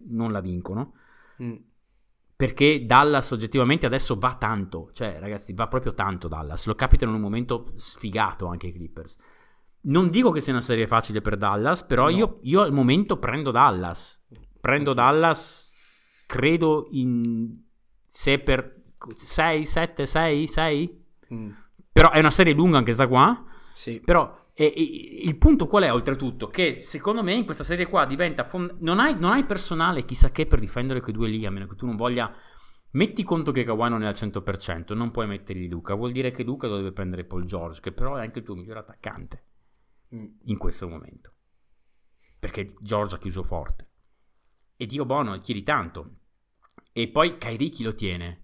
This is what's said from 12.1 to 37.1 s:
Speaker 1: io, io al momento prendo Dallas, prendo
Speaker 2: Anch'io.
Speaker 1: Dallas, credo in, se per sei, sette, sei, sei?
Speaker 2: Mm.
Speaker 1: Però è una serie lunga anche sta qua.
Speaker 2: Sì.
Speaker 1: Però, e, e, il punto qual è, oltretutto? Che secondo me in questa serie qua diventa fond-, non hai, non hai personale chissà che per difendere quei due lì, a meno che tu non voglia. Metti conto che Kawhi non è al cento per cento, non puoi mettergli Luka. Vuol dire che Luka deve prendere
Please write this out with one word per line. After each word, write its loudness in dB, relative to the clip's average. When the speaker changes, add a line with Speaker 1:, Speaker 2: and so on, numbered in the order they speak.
Speaker 1:
io, 2
io 4
al 2
momento 4
prendo -4
Dallas, 0
prendo 0
Speaker 2:
Anch'io. 4
Speaker 1:
Dallas, 2
credo 2
in, -2
se 0
per -2
sei, -2
sette, -2
sei, 0
sei? -2
Speaker 2:
Mm. -10
Speaker 1:
Però 10
è 6
una 8
serie 6
lunga 6
anche 2
sta 4
qua. 4
Speaker 2:
Sì. -10
Speaker 1:
Però, 2
e, 2
e, -6
il 0
punto 8
qual 4
è, 2
oltretutto? -2
Che 0
secondo -4
me 0
in 0
questa -8
serie -2
qua 2
diventa -2
fond-, -8
non 0
hai, 2
non 2
hai 2
personale -2
chissà 6
che -2
per 4
difendere -2
quei -8
due -2
lì, -4
a -2
meno -6
che -14
tu -8
non -4
voglia. -2
Metti 0
conto 0
che -2
Kawhi 0
non -2
è -2
al -2
cento -6
per -4
cento, -8
non -4
puoi -4
mettergli -10
Luka. -8
Vuol -6
dire -4
che -8
Luka -6
deve -4
prendere -8